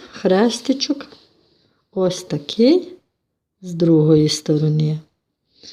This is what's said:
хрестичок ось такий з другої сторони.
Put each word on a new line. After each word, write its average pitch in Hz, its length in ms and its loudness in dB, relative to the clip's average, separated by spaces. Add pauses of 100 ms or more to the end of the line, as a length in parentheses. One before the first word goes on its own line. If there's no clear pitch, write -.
(120)
хрестичок 233 960 -2 (840)
ось 185 300 -2
такий 240 640 0 (720)
з 180 120 -14
другої 160 560 4
сторони. 151 680 -2 (720)